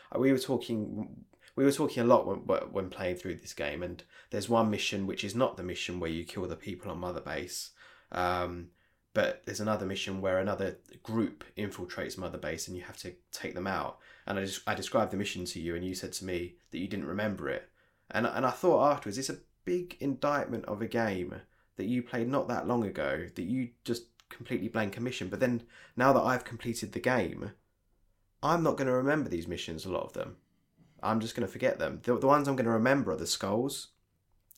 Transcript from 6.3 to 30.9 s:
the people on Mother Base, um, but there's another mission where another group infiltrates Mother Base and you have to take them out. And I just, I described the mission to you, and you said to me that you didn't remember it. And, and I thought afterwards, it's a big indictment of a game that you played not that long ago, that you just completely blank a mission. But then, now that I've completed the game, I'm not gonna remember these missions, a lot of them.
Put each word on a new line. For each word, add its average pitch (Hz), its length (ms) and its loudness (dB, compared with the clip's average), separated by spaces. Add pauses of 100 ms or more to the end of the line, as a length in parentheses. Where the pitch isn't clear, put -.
the 82 80 -6
people 98 340 -10
on 82 80 -6
Mother 87 240 -6
Base, - 500 -8 (400)
um, 90 580 0 (440)
but - 320 0
there's 104 160 -6
another 104 240 0
mission 95 340 -4
where 95 200 2
another 95 380 -2 (240)
group 110 440 -2 (120)
infiltrates 95 600 -6
Mother 90 200 -6
Base 80 300 -6
and 92 80 -8
you 87 80 -10
have - 140 -14
to 90 160 -10 (180)
take - 240 -8
them 90 120 -4
out. 85 300 -2 (300)
And 101 100 0
I 95 60 0
just, 98 240 -4
I 104 80 2
described 98 360 0
the 101 60 -2
mission 92 280 -2
to - 140 -8
you, 82 160 -4
and 87 100 -4
you 92 100 -2
said 92 180 -6
to - 120 -6
me 87 300 -4 (160)
that 78 80 -6
you 95 100 -4
didn't 92 180 -4
remember 98 400 -2
it. - 220 -4 (420)
And, 113 160 2
and 120 180 0
I 123 60 4
thought 147 400 6
afterwards, 104 260 -2
it's 135 120 -4
a 147 80 -4 (260)
big 175 380 -2
indictment 135 640 0
of 104 160 -4
a 113 60 -2
game 104 480 0 (420)
that 98 80 -2
you 123 180 2
played 120 240 -2
not 135 220 2
that 104 180 0
long 120 180 4
ago, 78 480 -2
that 90 100 -6
you 120 260 -2 (160)
just 113 180 -2 (240)
completely 113 400 -6
blank 110 300 -2
a 117 40 -4
mission. 120 280 -4
But 101 100 -4
then, 123 240 2 (320)
now 127 160 8
that 131 120 8
I've 123 200 2
completed 113 480 -6
the - 80 -4
game, 107 520 0 (920)
I'm 165 200 4
not 151 120 4
gonna 135 160 2
remember 131 380 2
these 85 180 -2
missions, 82 380 -6
a 92 60 -4
lot 82 120 -2
of - 100 -12
them. - 220 -6 (640)